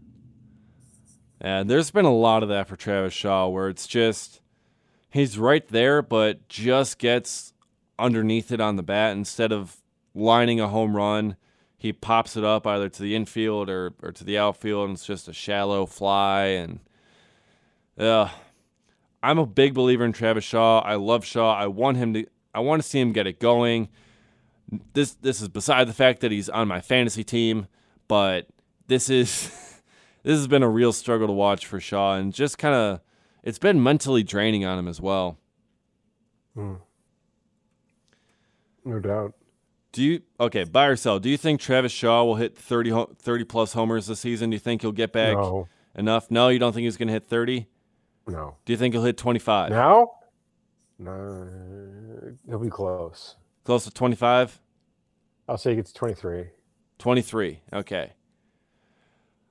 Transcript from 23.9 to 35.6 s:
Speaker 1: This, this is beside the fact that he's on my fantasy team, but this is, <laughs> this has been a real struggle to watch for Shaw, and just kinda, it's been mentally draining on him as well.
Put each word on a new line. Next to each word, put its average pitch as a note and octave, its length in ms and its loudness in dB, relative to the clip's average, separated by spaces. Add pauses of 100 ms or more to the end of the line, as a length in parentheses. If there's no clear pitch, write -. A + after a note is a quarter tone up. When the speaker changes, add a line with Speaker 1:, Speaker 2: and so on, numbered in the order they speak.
Speaker 1:
This, C#3+ 200 0
this A#2+ 280 -4
is G2+ 60 -6
beside B2+ 400 2
the A2+ 40 -8
fact B2+ 280 4
that A#2+ 100 0
he's G2+ 180 -2
on A2 200 -2
my F#2 120 -4
fantasy A#2+ 440 0
team, A2+ 420 -2 (420)
but F#2+ 380 2 (400)
this B2+ 240 0
is, B2+ 400 0
<laughs> - 720 -20
this D#3 160 2
has C#3+ 100 -2
been C#3 140 6
a A#2+ 60 4
real A2+ 240 4
struggle A2 340 -2
to G2+ 60 0
watch G2+ 340 0
for G2+ 140 -10
Shaw, G2 340 0
and F#2+ 180 -4
just C#3 260 -4
kinda, A#2 440 0 (400)
it's - 160 -8
been F3+ 240 4
mentally C3 400 2
draining G2+ 420 0
on F#2 140 -4
him F2+ 100 -6
as E2 120 -10
well. F#2 360 -2 (1200)